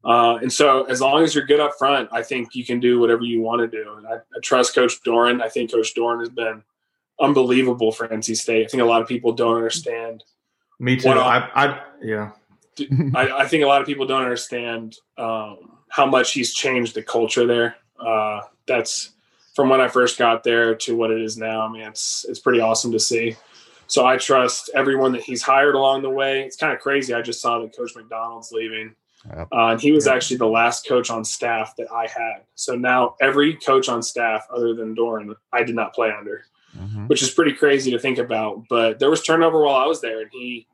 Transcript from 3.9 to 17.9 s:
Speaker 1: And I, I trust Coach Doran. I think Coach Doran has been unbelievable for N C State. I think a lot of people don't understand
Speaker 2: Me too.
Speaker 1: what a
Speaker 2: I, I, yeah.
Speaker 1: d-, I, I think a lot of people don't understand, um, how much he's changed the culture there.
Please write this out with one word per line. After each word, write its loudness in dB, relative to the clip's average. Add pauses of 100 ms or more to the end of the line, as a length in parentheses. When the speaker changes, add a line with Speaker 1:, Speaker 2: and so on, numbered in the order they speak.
Speaker 1:
And -20
I, -8
I -14
trust 2
Coach 2
Doran. 2
I -4
think -6
Coach 0
Doran -2
has -8
been -6 (580)
unbelievable 2
for -10
N -6
C -4
State. 0
I -8
think 0
a 4
lot 4
of -6
people -2
don't 0
understand -6 (540)
Speaker 2:
Me 0
too. 2
Speaker 1:
what 4
a 2
Speaker 2:
I, 2 (160)
I, -4 (200)
yeah. -6 (460)
Speaker 1:
d-, -8 (260)
I, 0
I 0
think 2
a 4
lot 6
of -6
people -4
don't 0
understand, -6 (220)
um, -8 (120)
how 2
much 2
he's -4
changed -2
the -6
culture 0
there. 0 (220)